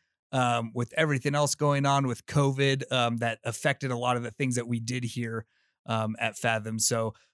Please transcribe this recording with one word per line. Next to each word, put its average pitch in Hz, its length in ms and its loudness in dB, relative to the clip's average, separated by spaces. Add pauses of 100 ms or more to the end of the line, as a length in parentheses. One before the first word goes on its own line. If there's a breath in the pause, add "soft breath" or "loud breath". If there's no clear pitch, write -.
(340)
um, 120 420 2
with 120 220 -4
everything 147 360 2
else 147 220 0
going 143 300 2
on 139 220 4
with - 180 -4
covid, 139 640 2
um, 117 280 2
that 117 260 -2
affected 135 440 -2
a 120 80 -2
lot 123 200 0
of 120 60 -4
the 113 80 -8
things 127 240 -2
that 120 120 -2
we 117 140 -2
did 123 240 -4
here, 113 400 -4 (400)
um, 110 340 0
at 110 180 -2
Fathom. 110 420 0
So, 113 340 0 (200 soft breath)